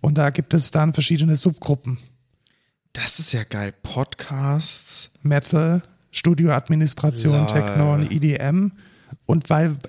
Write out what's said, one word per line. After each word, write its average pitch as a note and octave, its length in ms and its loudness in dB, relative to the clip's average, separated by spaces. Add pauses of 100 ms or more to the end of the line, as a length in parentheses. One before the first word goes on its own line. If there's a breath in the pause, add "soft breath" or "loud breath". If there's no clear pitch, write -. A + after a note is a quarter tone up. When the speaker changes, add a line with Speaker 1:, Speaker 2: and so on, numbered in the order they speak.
Speaker 1:
und D3 160 2
da C#3+ 140 2
gibt - 240 -4
es D#3+ 160 2
dann D#3 240 2
verschiedene D#3 420 2
Subgruppen. C#3 640 -2 (960)
Speaker 2:
Das - 240 -2
ist - 140 0
ja A2+ 120 -2
geil. G2+ 380 -8
Podcasts. - 1300 -4 (120)
Speaker 1:
Metal, D#3+ 600 0 (280)
Studioadministration, D3+ 1300 2
Speaker 2:
Lol. D3 100 2
Speaker 1:
Techno D3 480 0
und D3+ 160 0
E A2 80 -2
D C#3+ 180 0
M. F#3 360 0 (540 loud breath)
Und - 240 0
weil D#3 260 2 (120)